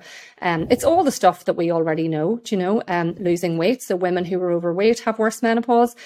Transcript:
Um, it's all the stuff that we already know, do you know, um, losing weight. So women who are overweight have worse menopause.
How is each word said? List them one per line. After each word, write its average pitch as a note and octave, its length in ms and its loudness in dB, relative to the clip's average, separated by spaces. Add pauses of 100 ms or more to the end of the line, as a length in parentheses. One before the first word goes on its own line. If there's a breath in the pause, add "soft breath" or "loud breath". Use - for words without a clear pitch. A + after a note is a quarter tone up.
(400 loud breath)
Um, E3+ 300 -2
it's A#3+ 140 2
all E4 200 4
the C4+ 80 0
stuff - 340 2
that - 100 0
we E3+ 160 0
already E3 360 0
know, D#3+ 360 -2
do - 120 -4
you F#3 60 0
know, G3 260 0
um, E3+ 300 -2
losing F3 400 0
weight. G3 240 0
So - 140 -4
women F3+ 300 0
who F3+ 140 -2
are F3+ 120 0
overweight F3 480 2
have A3 180 -4
worse A3 240 -2
menopause. A#3 540 2 (100 loud breath)